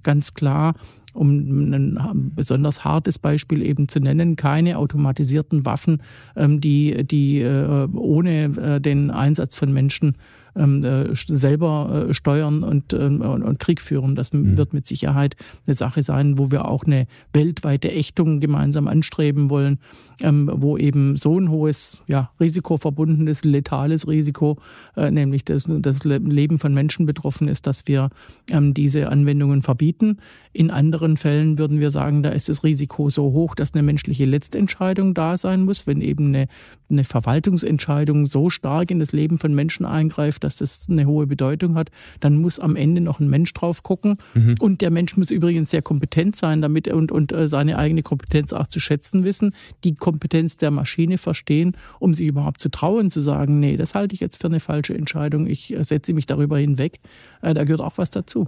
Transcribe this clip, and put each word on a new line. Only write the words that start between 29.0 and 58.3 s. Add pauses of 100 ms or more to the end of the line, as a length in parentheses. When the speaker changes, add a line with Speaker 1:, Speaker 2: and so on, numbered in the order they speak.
Speaker 1:
Anwendungen
verbieten. (340)
In
anderen
Fällen
würden
wir
sagen,
da
ist
das
Risiko
so
hoch,
dass
eine
menschliche
Letztentscheidung
da
sein
muss.
Wenn
eben
eine, (440)
eine
Verwaltungsentscheidung
so
stark
in
das
Leben
von
Menschen
eingreift,
dass
das
eine
hohe
Bedeutung
hat, (300)
dann
muss
am
Ende
noch
ein
Mensch
drauf
gucken. (180)
Speaker 2:
Mhm.
Speaker 1:
Und
der
Mensch
muss
übrigens
sehr
kompetent
sein
damit
und,
und,
äh,
seine
eigene
Kompetenz
auch
zu
schätzen
wissen, (320)
die
Kompetenz
der
Maschine
verstehen, (220)
um
sich
überhaupt
zu
trauen,
zu
sagen,
„Nee,
das
halte
ich
jetzt
für
eine
falsche
Entscheidung,
ich,
äh,
setze
mich
darüber
hinweg.“ (440)
Äh,
da
gehört
auch
was
dazu.